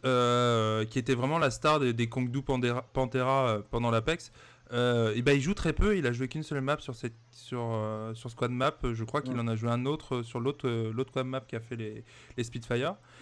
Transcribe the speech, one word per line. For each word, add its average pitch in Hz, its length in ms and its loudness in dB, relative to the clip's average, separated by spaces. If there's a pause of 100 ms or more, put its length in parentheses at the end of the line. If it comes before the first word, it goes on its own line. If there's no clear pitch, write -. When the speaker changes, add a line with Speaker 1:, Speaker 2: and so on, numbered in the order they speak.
Speaker 1:
euh, 120 800 4
qui 110 140 -4
était 123 160 2
vraiment 139 240 2
la 147 100 4
star 151 300 2
des, 123 120 4
des 117 160 0
Kongdu 127 360 -2
Pandera, 123 500 0
Pantera, 131 560 2
euh, 104 120 0 (100)
pendant 120 180 0
l'Apex, 113 420 0 (420)
euh, 120 420 4
et 120 60 2
ben, 143 120 4
il 139 80 4
joue 170 120 0
très 160 200 0
peu. 208 220 4
Il 147 120 0
a 120 40 2
joué 123 160 -2
qu'une 156 140 -6
seule 147 180 -4
map 139 200 0
sur 127 160 -10
cette, 113 180 -8 (160)
sur, - 320 -8
euh, 110 540 -4
sur 117 160 -12
Squad 120 180 -2
Map. 131 240 0 (100)
Je 113 200 -2
crois 139 180 -2
qu'il 127 140 -6
Speaker 2:
Mm. 120 60 -2
Speaker 1:
en 117 80 -2
a 113 60 0
joué 117 140 -2
un 120 160 0
autre, 147 300 -4
euh, 120 80 -4
sur 120 160 -8
l'autre, 135 280 -2
euh, 113 240 0
l'autre 123 200 -4
Squad 131 160 -2
Map 131 140 -6
qui 127 140 -12
a 113 40 -6
fait 113 160 -10
les, 113 280 -8 (320)
les 120 80 -2
Spitfire. 123 520 -2 (260)